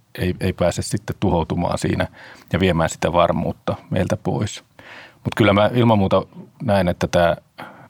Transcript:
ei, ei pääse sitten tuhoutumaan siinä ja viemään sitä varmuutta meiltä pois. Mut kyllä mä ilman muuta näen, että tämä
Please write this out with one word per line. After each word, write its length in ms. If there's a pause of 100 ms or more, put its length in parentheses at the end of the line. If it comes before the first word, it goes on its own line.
(160)
ei, 240
ei 140
pääse 280
sitten 380
tuhoutumaan 580
siinä 300 (460)
ja 60
viemään 300
sitä 240
varmuutta 640 (140)
meiltä 280
pois. 460 (500)
Mut 220
kyllä 180
mä 200
ilman 240
muuta 280 (380)
näen, 240
että 200
tämä 280 (540)